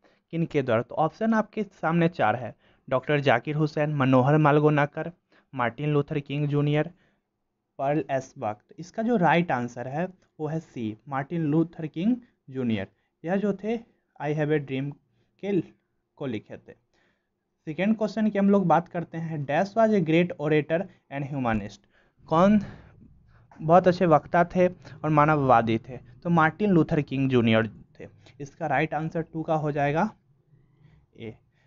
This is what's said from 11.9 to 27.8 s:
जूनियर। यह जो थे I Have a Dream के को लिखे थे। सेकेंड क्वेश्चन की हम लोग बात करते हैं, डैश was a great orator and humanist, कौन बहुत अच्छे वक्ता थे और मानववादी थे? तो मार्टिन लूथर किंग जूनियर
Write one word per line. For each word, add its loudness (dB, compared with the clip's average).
जूनियर। -4
यह -4
जो -2
थे -6
I -4
Have -2
a 2
Dream -8
के -2
को -10
लिखे -10
थे। -20
सेकेंड -2
क्वेश्चन -2
की -2
हम 4
लोग 4
बात 2
करते -10
हैं, -6
डैश -2
was 4
a 4
great 2
orator 0
and -8
humanist, -4
कौन 4
बहुत 6
अच्छे 2
वक्ता 2
थे 0
और -8
मानववादी 4
थे? -12
तो -12
मार्टिन 2
लूथर 2
किंग -2
जूनियर 2